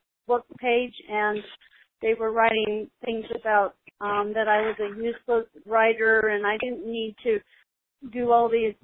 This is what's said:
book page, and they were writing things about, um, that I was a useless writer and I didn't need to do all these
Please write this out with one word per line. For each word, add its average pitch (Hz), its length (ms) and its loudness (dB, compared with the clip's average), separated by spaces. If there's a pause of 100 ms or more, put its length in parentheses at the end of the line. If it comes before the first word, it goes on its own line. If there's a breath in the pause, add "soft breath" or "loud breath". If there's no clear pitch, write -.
(280)
book 240 160 0 (160)
page, 247 340 0 (160)
and 208 300 -2 (600 soft breath)
they 220 120 0
were 220 200 -2
writing 220 560 0 (160)
things 226 200 -4 (140)
about, 208 360 0 (260)
um, 208 320 -2
that 220 140 0
I 214 140 4
was 220 180 -2
a 208 220 -6
useless 233 460 -2 (180)
writer 220 640 4
and 208 180 0
I 214 120 0
didn't 240 280 -6
need 226 380 -6
to 220 160 0 (720 soft breath)
do 240 200 -2
all 233 160 6
these 226 360 0